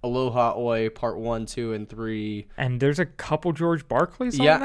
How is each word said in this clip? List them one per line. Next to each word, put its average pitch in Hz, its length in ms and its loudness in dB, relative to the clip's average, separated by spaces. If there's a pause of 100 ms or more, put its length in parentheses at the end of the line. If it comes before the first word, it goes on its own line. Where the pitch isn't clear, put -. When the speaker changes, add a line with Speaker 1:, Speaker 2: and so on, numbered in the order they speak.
Speaker 1:
Aloha 123 540 2
Oi, 117 320 0
Part - 300 -4
One, 113 280 -4
Two, 113 260 -6
and 104 160 -6
Three. 107 680 -6
Speaker 2:
And 123 240 -2
there's 143 180 4
a 180 80 0
couple 156 460 -2
George 165 340 0
Barclays 175 540 0
on 139 40 4
Speaker 1:
Yeah, 151 200 8